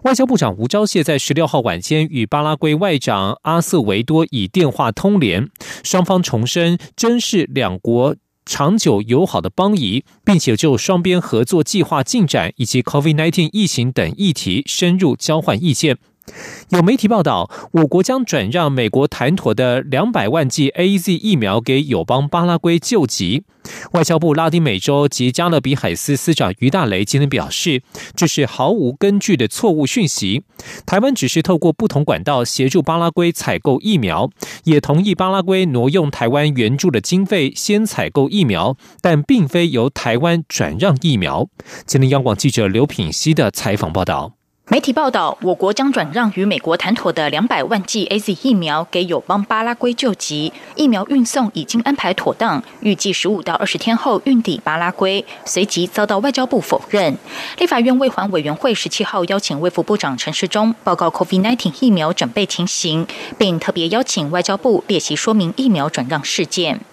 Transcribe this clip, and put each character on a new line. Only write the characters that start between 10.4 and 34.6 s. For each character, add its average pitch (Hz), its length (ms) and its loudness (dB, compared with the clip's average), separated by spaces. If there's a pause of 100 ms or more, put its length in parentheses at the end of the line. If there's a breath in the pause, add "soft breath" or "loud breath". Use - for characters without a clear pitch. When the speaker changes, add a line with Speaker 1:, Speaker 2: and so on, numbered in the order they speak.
Speaker 1:
就 135 220 2
双 180 260 0
边 180 160 2
合 117 240 0
作 165 180 2
计 175 220 0
划 147 180 0
进 208 240 0
展 98 300 0
以 - 80 -6
及 127 180 0
covid 147 340 0
nineteen 160 360 0
疫 202 160 0
情 127 240 -2
等 95 240 -2
议 190 160 0
题 101 340 -2
深 175 320 0
入 180 200 2
交 160 240 -2
换 110 200 -2
意 165 120 2
见。 143 240 0 (760 loud breath)
有 180 100 4
媒 208 160 4
体 220 100 2
报 208 160 2
道， 107 260 0 (220 loud breath)
我 160 160 4
国 175 160 2
将 254 220 -2
转 117 240 -2
让 160 200 0
美 127 200 0
国 131 180 2
谈 139 260 0
妥 190 200 0
的 127 260 0
两 143 320 -2
百 151 160 0
万 139 220 0
剂 139 260 0
A 196 220 2
Z 185 160 -2
疫 190 240 0
苗 110 240 0
给 135 240 0
友 107 180 0
邦 135 240 0
巴 170 160 0
拉 175 140 2
圭 170 200 2
救 175 300 0
急。 104 360 -2 (500 loud breath)
外 170 100 2
交 165 160 2
部 156 140 2
拉 160 160 0
丁 170 120 2
美 123 160 2
洲 143 300 2
及 127 240 -2
加 170 160 -2
勒 165 140 2
比 131 120 0
海 101 220 0
司 143 220 -2
司 - 160 0
长 101 260 0
于 123 100 2
大 170 160 2
雷 101 200 0
今 139 160 0
天 143 80 2
表 123 200 -4
示， 135 320 -2 (320 loud breath)
这 175 140 2
是 143 180 0
毫 131 260 0
无 170 200 0
根 202 260 2
据 190 200 2
的 117 100 2
错 220 240 0
误 151 140 0
讯 196 200 0
息。 104 380 -2 (420 loud breath)
台 185 140 2
湾 262 160 2
只 - 140 0
是 165 120 0
透 175 160 2
过 160 140 2
不 214 160 0
同 147 160 0
管 151 180 0
道 139 220 0
协 127 240 0
助 160 140 2
巴 160 160 0
拉 170 120 0
圭 170 220 2
采 - 260 -2
购 131 220 0
疫 214 180 0
苗， 95 320 0 (360 loud breath)